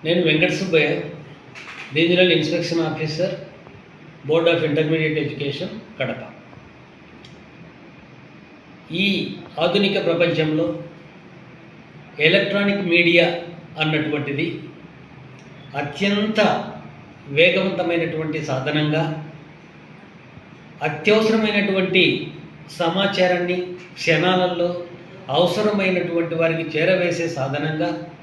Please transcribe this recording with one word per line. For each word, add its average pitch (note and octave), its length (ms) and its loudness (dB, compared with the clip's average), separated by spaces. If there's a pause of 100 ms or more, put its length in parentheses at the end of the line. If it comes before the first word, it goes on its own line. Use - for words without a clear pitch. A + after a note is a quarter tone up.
నేను F3 220 2
వెంకట D#3 240 4
సుబ్బయ్య, D#3+ 360 2 (1080)
రీజనల్ F3 360 4
ఇన్స్‌పెక్షన్ E3 500 0
ఆఫీసర్, D#3 520 -2 (920)
Board E3 240 2
of E3 160 2
Intermediate D#3 560 0
Education, C#3 460 -6 (300)
కడప. B2+ 220 -6 (2750)
ఈ F#3 140 0 (540)
ఆధునిక F3 460 2
ప్రపంచంలో E3 600 2 (1500)
ఎలక్ట్రానిక్ G3 760 2
మీడియా E3+ 320 6 (560)
అన్నటువంటిది D3 680 -2 (1300)
అత్యంత G3+ 580 0 (880)
వేగవంతమైనటువంటి E3 1160 2
సాధనంగా, D3+ 580 0 (1800)
అత్యవసరమైనటువంటి G3+ 1200 2 (760)
సమాచారాన్ని F3+ 800 0 (420)
క్షణాలలో F3 680 2 (600)
అవసరమైనటువంటి F3 1040 0
వారికి D#3+ 420 0
చేరవేసే F3 500 2
సాధనంగా D#3 640 -2 (320)